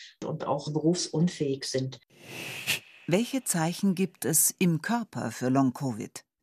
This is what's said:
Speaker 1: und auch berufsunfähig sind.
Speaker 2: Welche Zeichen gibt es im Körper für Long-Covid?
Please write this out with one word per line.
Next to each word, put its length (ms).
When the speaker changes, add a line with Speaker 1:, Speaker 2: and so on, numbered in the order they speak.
Speaker 1:
und 220
auch 260
berufsunfähig 960
sind. 340
Speaker 2:
Welche 360
Zeichen 520
gibt 280
es 360
im 220
Körper 500
für 180
Long-Covid? 760